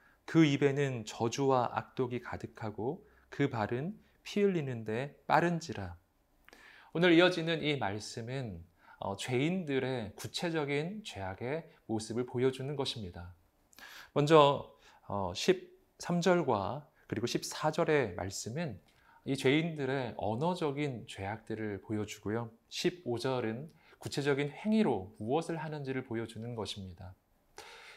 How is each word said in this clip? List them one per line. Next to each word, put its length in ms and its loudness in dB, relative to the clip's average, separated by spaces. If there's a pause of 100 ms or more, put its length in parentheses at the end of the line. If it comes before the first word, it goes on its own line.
(240)
그 200 6
입에는 600 2
저주와 680 2
악독이 480 -4
가득하고 840 -8 (240)
그 220 2
발은 480 -2 (240)
피 180 -4
흘리는데 840 -2
빠른지라." 680 2 (960)
오늘 220 6
이어지는 500 6
이 120 2
말씀은, 880 -6 (360)
어, 160 -4
죄인들의 1000 0
구체적인 880 -4
죄악의 640 -6 (180)
모습을 380 -2
보여주는 520 -2
것입니다. 580 -6 (800)
먼저, 600 6 (360)
어, 260 -2
십삼 880 -2
절과 680 2 (200)
그리고 200 -2
십사 420 -4
절의 460 0
말씀은 640 -6 (460)
이 100 0
죄인들의 800 2
언어적인 880 -2
죄악들을 760 -6
보여주고요. 680 -4 (180)
십오 480 -2
절은 560 -2 (260)
구체적인 520 0
행위로 720 2
무엇을 360 -2
하는지를 460 -4
보여주는 540 -6
것입니다. 580 -8 (840)